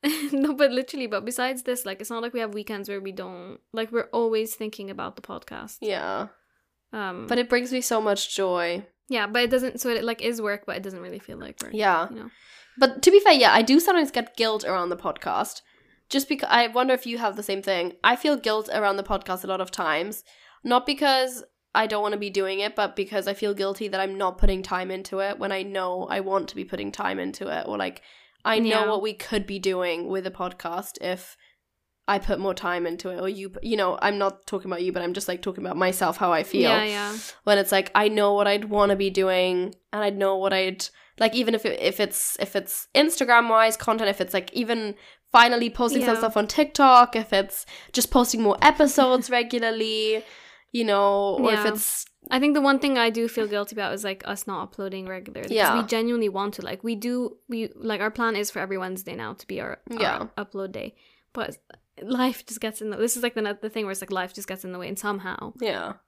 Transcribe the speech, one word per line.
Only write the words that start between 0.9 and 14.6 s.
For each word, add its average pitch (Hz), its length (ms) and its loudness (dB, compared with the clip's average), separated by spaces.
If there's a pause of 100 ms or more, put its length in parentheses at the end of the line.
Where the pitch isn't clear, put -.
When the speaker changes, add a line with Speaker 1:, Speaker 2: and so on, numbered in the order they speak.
Speaker 1:
but 208 180 -4
besides 254 380 -4
this, 247 220 -4
like, 190 160 -10
it's 214 100 -12
not 233 100 -6
like 240 120 -8
we 247 80 -4
have 214 120 -6
weekends 208 360 -8
where 202 120 -8
we 196 100 -10
don't, 185 480 -14 (140)
like, 220 180 -4
we're 233 200 -2
always 226 420 0
thinking 214 360 -10
about 190 260 -10
the - 60 -18
podcast. - 600 -14
Speaker 2:
Yeah. 175 460 -4 (680)
Speaker 1:
Um, 185 340 -8
Speaker 2:
But 240 120 0
it 240 100 -2
brings 247 220 0
me 254 100 -2
so 226 200 0
much 202 340 0
joy. 180 500 -2 (240)
Speaker 1:
Yeah, 220 180 -2
but 233 160 0
it 233 60 0
doesn't, 254 320 0
so 254 80 -2
it, 233 140 -2
like, 233 180 -4
is 226 200 -4
work, 202 260 -4
but 202 100 -6
it 190 60 -10
doesn't 190 180 -12
really 180 180 -14
feel - 180 -18
like - 260 -14
work, - 100 -12
Speaker 2:
Yeah. 190 360 2
Speaker 1:
you 240 80 -14
know? 220 120 -14 (480)
Speaker 2:
But 262 260 4
to 359 80 10
be 403 80 12
fair, 403 140 8
yeah, 240 200 8
I 220 80 8
do 262 180 8
sometimes 339 320 4
get 233 260 -6
guilt 220 280 0